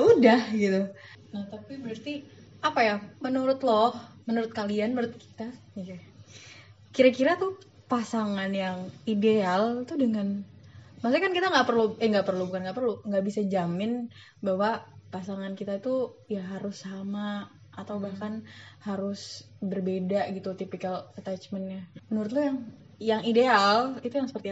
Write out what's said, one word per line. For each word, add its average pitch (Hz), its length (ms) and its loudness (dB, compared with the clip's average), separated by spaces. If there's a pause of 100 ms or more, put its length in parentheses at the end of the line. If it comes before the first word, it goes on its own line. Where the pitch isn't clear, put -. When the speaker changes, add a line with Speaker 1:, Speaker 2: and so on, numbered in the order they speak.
Speaker 1:
udah," 262 380 8 (140)
gitu. 196 260 2 (540)
Speaker 2:
Nah, 202 180 -8
tapi 214 200 -14 (100)
berarti 233 300 -8 (520)
apa 302 160 2
ya, 214 140 4 (260)
menurut 262 460 2
lo, 226 240 6 (340)
menurut 226 300 -2
kalian, 208 420 -2
menurut 233 220 -2
kita, - 320 -14 (260)
iya. 185 220 -12 (960)
Kira-kira 262 420 6
tuh 381 220 -4 (280)
pasangan 208 640 -2
yang 185 380 -4 (160)
ideal 214 800 2
tuh 311 160 -8
dengan, 202 420 0 (600)
maksudnya 262 240 2
kan 381 100 0
kita 359 160 2
nggak 269 160 4
perlu, 233 160 4 (180)
eh, 226 60 4
nggak 202 180 2
perlu, 185 220 0
bukan 185 180 -4
nggak 190 120 -6
perlu, 240 160 0 (100)
nggak 196 220 0
bisa 208 200 -2
jamin 190 640 -2 (320)
bahwa 202 400 0 (320)
pasangan 196 420 -8
kita 202 240 -6
tuh 254 480 -4
ya 202 160 -4
harus 196 440 -8
sama 202 600 -6 (300)
atau 202 240 -8
Speaker 1:
Hmm. 196 80 -6
Speaker 2:
bahkan 202 240 -8 (560)
harus 196 560 -6 (160)
berbeda 190 720 -2
gitu 190 240 -8
tipikal 185 480 -6 (160)
attachment-nya. 190 640 -8 (240)
Menurut 214 240 -2
lo 277 80 0
yang, 269 180 0 (380)
yang 220 320 0
ideal 233 720 4
itu 240 160 -6
yang 269 160 -2
seperti 202 200 -8